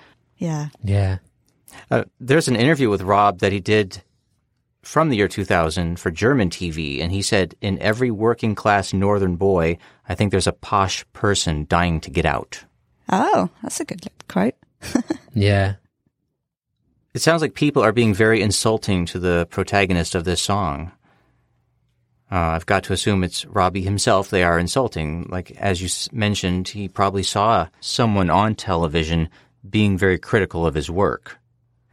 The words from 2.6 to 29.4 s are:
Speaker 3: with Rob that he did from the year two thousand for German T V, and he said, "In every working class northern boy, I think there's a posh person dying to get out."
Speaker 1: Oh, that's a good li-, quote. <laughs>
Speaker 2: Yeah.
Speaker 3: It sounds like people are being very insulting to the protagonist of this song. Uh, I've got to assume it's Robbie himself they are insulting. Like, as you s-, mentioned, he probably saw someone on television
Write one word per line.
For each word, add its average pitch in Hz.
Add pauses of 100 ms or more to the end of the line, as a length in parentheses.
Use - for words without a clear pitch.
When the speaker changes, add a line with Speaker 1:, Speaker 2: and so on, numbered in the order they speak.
Speaker 3:
with 98
Rob 101
that 98
he 101
did 104 (800)
from 156
the 120
year 101
two 101
thousand 85
for 92
German 104
T 87
V, 76
and 87
he 98
said, 92
"In 98
every 113
working 110
class 101
northern 98
boy, 85 (300)
I -
think 104
there's 95
a 87
posh -
person 85
dying 85
to -
get 78
out." - (460)
Speaker 1:
Oh, 214 (120)
that's -
a 311
good -
li-, - (160)
quote. 196 (380)
<laughs> -
Speaker 2:
Yeah. 98 (1400)
Speaker 3:
It 127
sounds 160
like 151
people 147
are 107
being 113
very 110
insulting 101
to -
the 87
protagonist 92
of 85
this 90
song. 85 (1400)
Uh, 95 (220)
I've 82
got 98
to -
assume 95
it's -
Robbie 92
himself 98
they 92
are 85
insulting. 85
Like, 90
as 92
you 92
s-, -
mentioned, 98
he 101
probably 98
saw 101 (120)
someone 101
on 101
television 82 (400)